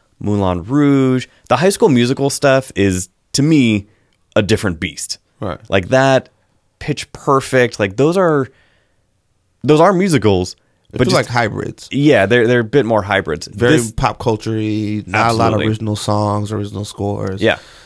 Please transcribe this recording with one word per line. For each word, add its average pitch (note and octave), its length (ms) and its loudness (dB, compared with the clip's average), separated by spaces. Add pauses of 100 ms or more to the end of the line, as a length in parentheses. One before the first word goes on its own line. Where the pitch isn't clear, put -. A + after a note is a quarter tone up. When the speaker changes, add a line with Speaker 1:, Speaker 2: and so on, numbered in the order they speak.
(200)
Speaker 1:
Moulin F#2+ 440 -2
Rouge. C3+ 640 2 (220)
The B2 80 2
High F3 120 2
School G3+ 200 2
Musical C3+ 420 2
stuff C3+ 440 0
is, F#2 340 0 (240)
to C3+ 100 0
me, A#2+ 440 2 (480)
a G#2+ 60 2
different F#2+ 380 -2
beast. D#2+ 400 -10 (200)
Speaker 2:
Right. F#2+ 200 -8 (100)
Speaker 1:
Like F#2+ 200 0
that, C3 400 2 (500)
Pitch - 340 -8
Perfect, C3 640 0
like, G2+ 180 -2
those D#3+ 200 2
are, D#3 300 0 (1160)
those D3+ 160 4
are F#3+ 140 6
musicals, G#2+ 640 2 (360)
Speaker 2:
They - 60 -12
Speaker 1:
but B2 100 2
Speaker 2:
feel B2 100 2
Speaker 1:
just B2 120 0
Speaker 2:
like A#2+ 40 -8
hybrids. A2+ 580 -4
Speaker 1:
Yeah, C3+ 340 4
they're, A#2 200 4
they're B2 140 4
a A#2 60 0
bit A2+ 200 2
more A2 160 2
hybrids. F#2+ 460 -2
Speaker 2:
Very A#2+ 300 2
Speaker 1:
This A#2 140 -2
Speaker 2:
pop - 280 -2
culture-y, G#2+ 880 -4
not A2 240 0
a - 20 0
lot A2+ 140 0
of A2 60 0
Speaker 1:
Absolutely. G2 140 0
Speaker 2:
original A2 280 -2
songs, G#2 560 -2
original G2+ 320 -8
scores. G2+ 580 -6
Speaker 1:
Yeah. G#2 180 0 (260)